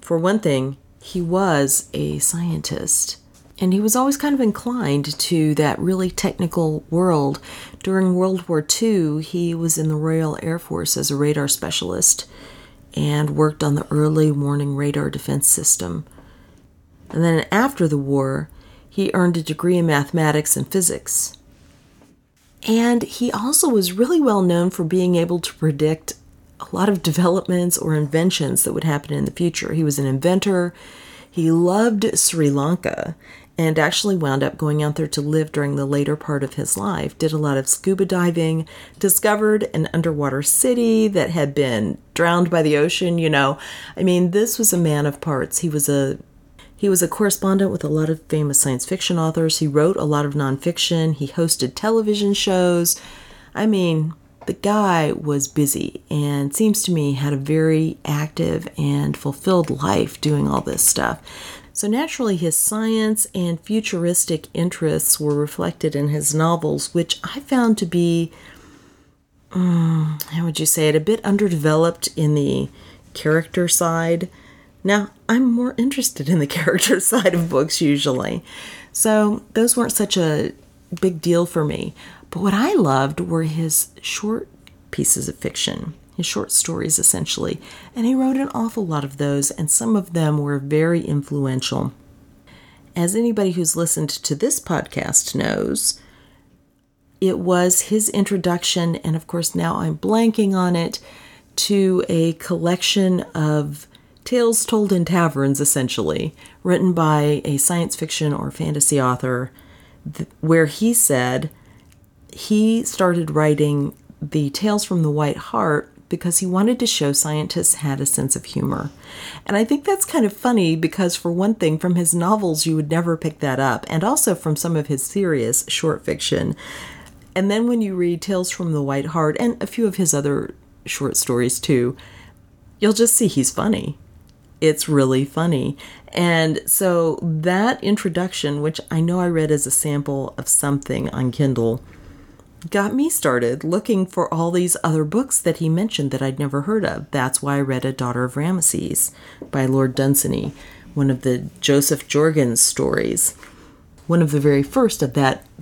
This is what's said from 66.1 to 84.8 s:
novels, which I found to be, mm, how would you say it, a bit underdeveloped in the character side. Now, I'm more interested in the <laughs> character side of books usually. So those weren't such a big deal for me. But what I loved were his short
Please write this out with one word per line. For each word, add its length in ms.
novels, 600
which 280
I 180
found 380
to 80
be, 460
mm, 760
how 200
would 140
you 60
say 240
it, 80
a 40
bit 240
underdeveloped 920
in 180
the 360
character 560
side. 640
Now, 260
I'm 240
more 240
interested 540
in 80
the 80
<laughs> 0
character 520
side 360
of 160
books 320
usually. 600
So 500
those 240
weren't 160
such 240
a 360
big 200
deal 240
for 200
me. 280
But 100
what 140
I 180
loved 480
were 220
his 460
short 480